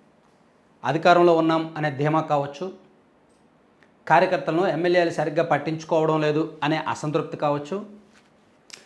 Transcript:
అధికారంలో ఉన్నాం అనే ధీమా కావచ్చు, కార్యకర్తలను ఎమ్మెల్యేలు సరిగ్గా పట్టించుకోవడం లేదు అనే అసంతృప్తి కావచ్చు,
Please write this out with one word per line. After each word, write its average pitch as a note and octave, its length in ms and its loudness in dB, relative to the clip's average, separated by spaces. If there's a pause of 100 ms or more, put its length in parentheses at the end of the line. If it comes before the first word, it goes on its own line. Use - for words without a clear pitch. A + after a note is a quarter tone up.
(840)
అధికారంలో E3+ 520 6
ఉన్నాం D#3+ 400 0
అనే D3+ 140 -2
ధీమా D3+ 300 0
కావచ్చు, D3 520 -4 (1400)
కార్యకర్తలను E3+ 580 2
ఎమ్మెల్యేలు E3+ 440 0
సరిగ్గా D#3 340 -2
పట్టించుకోవడం D#3+ 760 0
లేదు D3+ 420 -2
అనే D3+ 140 0
అసంతృప్తి D3+ 600 -6
కావచ్చు, D3 500 -4 (1000)